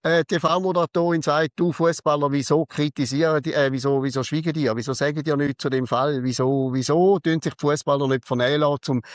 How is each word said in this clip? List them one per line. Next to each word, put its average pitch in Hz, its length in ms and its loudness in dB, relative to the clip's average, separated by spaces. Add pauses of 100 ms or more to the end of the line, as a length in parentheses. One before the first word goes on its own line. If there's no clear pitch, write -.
äh, 165 200 2
T-V-Moderatorin 170 960 0
sagt, 156 340 0
du 170 180 0
Fußballer, 151 580 0
wieso 143 340 0
kritisieren 147 760 -2
die, 139 120 -6
äh, 139 180 2
wieso, 135 320 0
wieso 131 200 -2
schweigen 156 300 -2
die? 143 200 0
Wieso 120 200 -4
sagen 147 300 -2
die 151 120 -2
nichts 143 280 -2
zu 143 60 -2
dem 131 180 -2
Fall? 131 360 0
Wieso, 131 480 0
wieso 165 480 2
tun 165 220 0
sich 147 140 -6
die - 40 -20
Fußballer 143 480 0
nicht 131 180 0
vernehmen 131 360 0
lassen 143 200 2
zum 123 200 -2 (140)